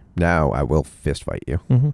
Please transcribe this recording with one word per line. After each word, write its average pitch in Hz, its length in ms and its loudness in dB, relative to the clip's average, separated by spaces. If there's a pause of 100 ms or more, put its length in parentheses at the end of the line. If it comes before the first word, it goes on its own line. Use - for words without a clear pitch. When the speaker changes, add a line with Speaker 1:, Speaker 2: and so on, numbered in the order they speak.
(160)
Speaker 1:
Now 85 360 2
I 65 100 -2
will 73 220 0
fist - 400 -6
fight - 240 -8
you. 78 200 -4
Speaker 2:
Mm-hmm. 131 260 2